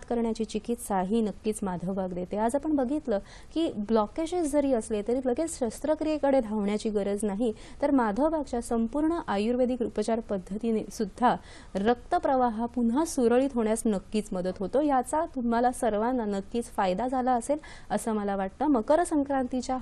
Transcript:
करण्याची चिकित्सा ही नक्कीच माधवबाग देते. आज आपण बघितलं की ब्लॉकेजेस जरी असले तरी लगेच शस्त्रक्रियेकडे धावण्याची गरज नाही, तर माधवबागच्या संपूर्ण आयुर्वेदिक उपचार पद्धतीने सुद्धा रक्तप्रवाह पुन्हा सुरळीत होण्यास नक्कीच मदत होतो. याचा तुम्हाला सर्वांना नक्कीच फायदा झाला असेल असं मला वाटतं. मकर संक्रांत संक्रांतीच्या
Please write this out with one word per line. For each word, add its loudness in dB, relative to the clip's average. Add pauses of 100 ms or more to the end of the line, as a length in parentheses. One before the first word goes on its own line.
करण्याची 0
चिकित्सा -2
ही 2
नक्कीच -2
माधवबाग -2
देते. -4
आज 2
आपण 0
बघितलं 0 (340)
की 0
ब्लॉकेजेस 0
जरी 2
असले 0
तरी 0
लगेच -2
शस्त्रक्रियेकडे 0
धावण्याची -2
गरज 0
नाही, 0 (280)
तर 2
माधवबागच्या 2
संपूर्ण 0 (140)
आयुर्वेदिक 0
उपचार -2
पद्धतीने -2
सुद्धा 2 (400)
रक्तप्रवाह 2
पुन्हा 2
सुरळीत 4
होण्यास 0
नक्कीच 0
मदत -2
होतो. 0
याचा 2 (100)
तुम्हाला 2
सर्वांना 0
नक्कीच -2
फायदा 0
झाला 2
असेल 2 (320)
असं -2
मला -2
वाटतं. -2
मकर 4
संक्रांत 0
संक्रांतीच्या -2